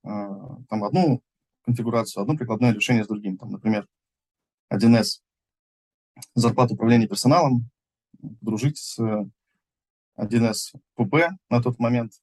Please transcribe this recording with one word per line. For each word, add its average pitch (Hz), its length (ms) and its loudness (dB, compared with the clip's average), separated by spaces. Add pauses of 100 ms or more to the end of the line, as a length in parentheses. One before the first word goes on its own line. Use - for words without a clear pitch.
э, - 40 -14
там, 104 760 -8
одну 143 380 2 (420)
конфигурацию, 113 580 -2
одно 135 140 -2
прикладное 113 380 0
решение 107 300 0
с - 40 -6
другим. 104 300 -6
Там, 113 140 -14
например, 104 360 -2 (800)
один 113 260 4
эс - 260 0 (1120)
зарплата 123 380 2
управления 117 340 4
персоналом, 127 640 2 (500)
дружить 110 580 -4
с - 220 -14 (1160)
один 117 300 0
эс - 280 -4 (220)
П 117 100 0
П 170 320 0 (120)
на 120 140 2
тот 120 160 -4
момент 117 440 -2